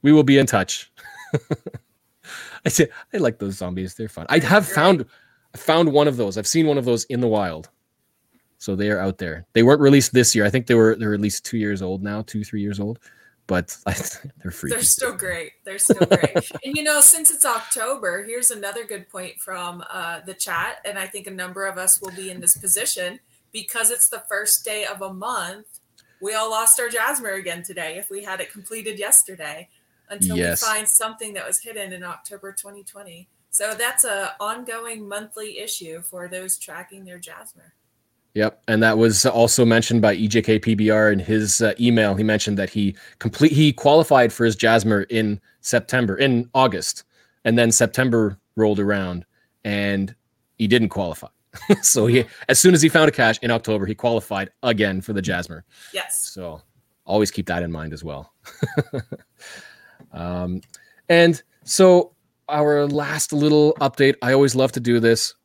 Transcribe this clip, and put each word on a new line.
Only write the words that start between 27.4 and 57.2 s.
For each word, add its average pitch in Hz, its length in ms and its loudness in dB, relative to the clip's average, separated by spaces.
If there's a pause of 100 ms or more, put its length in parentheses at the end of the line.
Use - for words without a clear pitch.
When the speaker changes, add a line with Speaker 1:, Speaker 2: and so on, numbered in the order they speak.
Speaker 2:
today 170 340 -12
if 202 140 -14
we 196 120 -12
had 190 200 -10
it - 100 -14
completed 208 460 -14
yesterday, 175 720 -2 (400)
until 190 260 -2
Speaker 1:
Yes. 170 260 -2
Speaker 2:
we 226 40 -4
find 214 220 -4
something 220 460 -6
that 190 120 -12
was - 140 -6
hidden 208 320 -14
in 180 100 -16
October 196 500 -18
twenty 202 320 -16
twenty. 185 440 -20 (220)
So 214 240 -6
that's 240 300 -2
a 196 340 -6
ongoing 226 680 -12
monthly 214 500 -12
issue 170 440 -12
for 180 260 -14
those 185 300 -8
tracking 185 460 -18
their 180 140 -20
Jasmer. 175 540 -20 (640)
Speaker 1:
Yep. 107 340 -2
And 110 140 4
that 110 160 4
was 113 260 4
also 117 400 4
mentioned 113 380 4
by 104 120 4
E 104 140 -2
J 110 140 2
K 110 160 2
P 110 160 0
B 107 160 2
R 107 200 4
in 98 100 0
his, 107 420 -2
uh, 107 180 0
email. 113 340 4
He 101 80 -2
mentioned 107 360 -2
that 98 120 -4
he 101 260 -2 (220)
complete-, 151 340 2
he 147 200 4
qualified 143 600 4
for 117 120 -2
his 110 120 2
Jasmer 110 540 0
in 107 300 -2 (200)
September, 117 560 -2
in 123 380 0
August, 127 500 0 (400)
and 113 140 4
then 117 140 4
September 113 680 0 (180)
rolled 107 220 2
around 95 460 -4 (400)
and 101 500 -2 (440)
he 110 80 0
didn't 110 240 2
qualify. 90 380 -8 (240)
<laughs> - 300 0
So 110 240 2
he, 120 180 4 (240)
as 131 120 4
soon 180 140 8
as 143 80 4
he 160 60 6
found 156 200 6
a 143 40 2
cache 113 300 2
in 120 80 -2
October, 110 340 -2
he 104 100 -4
qualified 104 560 -4 (120)
again 104 380 0
for 110 120 -10
the 98 100 -4
Jasmer. 87 400 -6 (300)
Speaker 2:
Yes. - 400 -8
Speaker 1:
So 85 300 -14 (420)
always 101 280 0